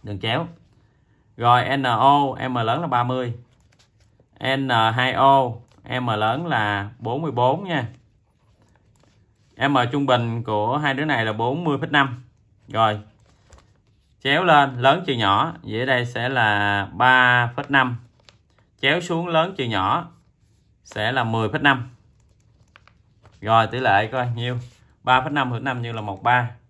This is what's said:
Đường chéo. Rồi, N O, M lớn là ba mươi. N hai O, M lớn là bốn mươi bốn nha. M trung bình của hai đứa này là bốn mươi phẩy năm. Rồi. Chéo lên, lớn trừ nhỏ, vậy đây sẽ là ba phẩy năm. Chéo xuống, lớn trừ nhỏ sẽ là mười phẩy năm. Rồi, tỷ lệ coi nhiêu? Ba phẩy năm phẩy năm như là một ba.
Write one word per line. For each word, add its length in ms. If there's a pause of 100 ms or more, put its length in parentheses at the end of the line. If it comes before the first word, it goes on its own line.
Đường 180
chéo. 260 (880)
Rồi, 400
N 60
O, 380 (280)
M 60
lớn 260
là 60
ba 160
mươi. 320 (1200)
N 120
hai 440
O, 380 (500)
M 60
lớn 400
là 520
bốn 240
mươi 100
bốn 320
nha. 240 (1800)
M 80 (160)
trung 140
bình 360
của 360
hai 160
đứa 100
này 200
là 80
bốn 320
mươi 140
phẩy 120
năm. 340 (440)
Rồi. 320 (1200)
Chéo 240
lên, 360
lớn 260
trừ 60
nhỏ, 400 (100)
vậy 240
đây 200
sẽ 220
là 640
ba 540 (100)
phẩy 120
năm. 280 (840)
Chéo 200
xuống, 280
lớn 280
trừ 80
nhỏ 440 (760)
sẽ 280
là 120
mười 240
phẩy 120
năm. 300 (1500)
Rồi, 260
tỷ 120
lệ 340
coi 220
nhiêu? 240 (440)
Ba 180
phẩy 100
năm 200
phẩy 100
năm 220
như 100
là 80
một 220
ba. 280 (200)